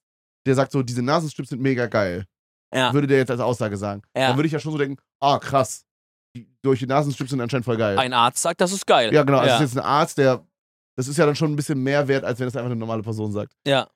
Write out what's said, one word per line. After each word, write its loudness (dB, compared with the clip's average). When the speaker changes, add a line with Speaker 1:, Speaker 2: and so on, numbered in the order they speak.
Speaker 1:
der 2
sagt 0
so, 0
"Diese -4
Nasenstrips -2
sind -8
mega 0
geil." -2
Speaker 2:
Ja. 2
Speaker 1:
Würde 2
der 4
jetzt 0
als -2
Aussage -2
sagen. -8
Speaker 2:
Ja. 2
Speaker 1:
Dann 2
würde 2
ich -4
ja -4
schon -8
so -4
denken, -4
"Ah, 2
krass, -2
die, -18
durch 2
die -4
Nasenstrips -2
sind -2
anscheinend -2
voll -2
geil." 0
Speaker 2:
Ein 0
Arzt 2
sagt, -2
das 2
ist -8
geil. 4
Speaker 1:
Ja, 6
genau. 4
Also 4
Speaker 2:
Ja. 4
Speaker 1:
es 2
ist -2
jetzt -2
ein -2
Arzt, 0
der, 2
das -4
ist -8
ja 4
dann 2
schon 0
ein -4
bisschen -2
mehr 2
wert, 0
als -4
wenn -4
das -6
einfach -4
eine -4
normale -4
Person -4
sagt. -6
Speaker 2:
Ja. 0